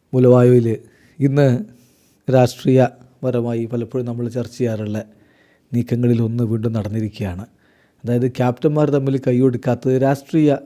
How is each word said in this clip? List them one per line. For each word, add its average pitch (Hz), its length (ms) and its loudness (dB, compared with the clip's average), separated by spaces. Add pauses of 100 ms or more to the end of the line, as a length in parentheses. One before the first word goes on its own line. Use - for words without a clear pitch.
(140)
മുലവായോയിൽ 123 640 4 (420)
ഇന്ന് 135 400 2 (760)
രാഷ്ട്രീയപരമായി 123 1300 0
പലപ്പോഴും 120 400 -6
നമ്മൾ 120 240 -8
ചർച്ച 120 280 -10
ചെയ്യാറുള്ള 107 460 -4 (720)
നീക്കങ്ങളിലൊന്ന് 120 680 0
വീണ്ടും 113 300 -4
നടന്നിരിക്കുകയാണ്. 104 720 -6 (600)
അതായത്, 123 260 -2
ക്യാപ്റ്റന്മാർ 147 580 -2
തമ്മിൽ 135 380 -2
കൈയൊടുക്കാത്തത് 127 720 0
രാഷ്ട്രീയ 143 640 0